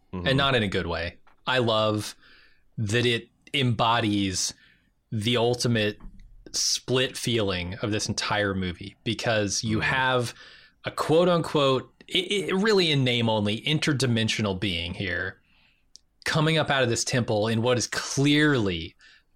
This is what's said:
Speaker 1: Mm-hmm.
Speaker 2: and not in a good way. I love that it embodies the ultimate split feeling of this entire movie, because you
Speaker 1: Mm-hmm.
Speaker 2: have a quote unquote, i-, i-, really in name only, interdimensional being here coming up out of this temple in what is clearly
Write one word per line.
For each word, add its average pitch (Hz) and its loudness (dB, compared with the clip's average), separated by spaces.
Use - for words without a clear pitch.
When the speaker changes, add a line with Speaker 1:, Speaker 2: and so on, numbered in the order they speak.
Speaker 1:
Mm-hmm. 92 -4
Speaker 2:
and 135 2
not 139 2
in 113 2
a 101 0
good 92 -2
way. 85 -6
I 131 0
love 110 0
that 117 0
it 117 -2
embodies 113 0
the 117 -2
ultimate 117 0
split - -2
feeling 95 -2
of 104 -4
this 104 -4
entire 104 -2
movie, 92 -8
because 110 -2
you 107 0
Speaker 1:
Mm-hmm. - -2
Speaker 2:
have 127 0
a - -6
quote 170 2
unquote, 143 2
i-, 185 -2
i-, - -2
really 190 4
in 139 2
name 120 2
only, 107 0
interdimensional 117 0
being 87 -4
here 92 -6
coming 160 2
up 143 0
out 135 4
of 120 2
this 113 0
temple 113 0
in 110 0
what 120 2
is 107 -4
clearly 135 2